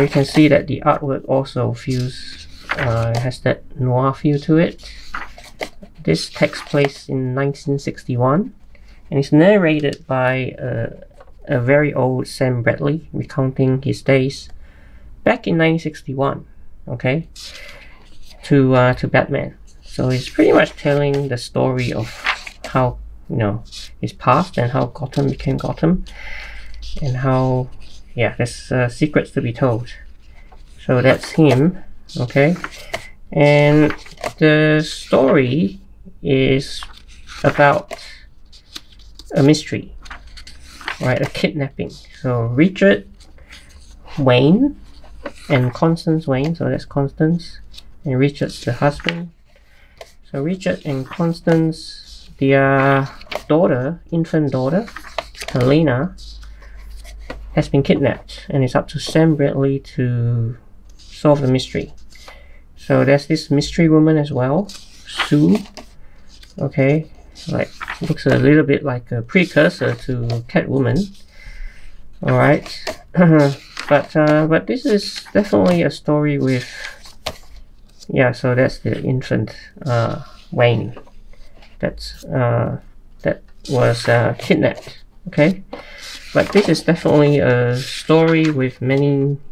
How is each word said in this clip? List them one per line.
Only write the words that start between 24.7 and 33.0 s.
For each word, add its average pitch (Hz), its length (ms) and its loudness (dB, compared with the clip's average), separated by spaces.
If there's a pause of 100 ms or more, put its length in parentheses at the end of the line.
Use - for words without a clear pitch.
how 131 140 0
Gotham 135 420 -4
became 135 300 -2
Gotham, 156 480 0 (960)
and 127 160 -2
how, 131 520 0 (460)
yeah, 113 220 0
there's, - 340 -6
uh, 127 160 2
secrets 143 440 0
to 135 100 -4
be 120 100 -4
told. 120 380 -2 (960)
So 127 160 2
that's 131 300 2
him, 151 520 4 (340)
okay? 139 380 2 (800)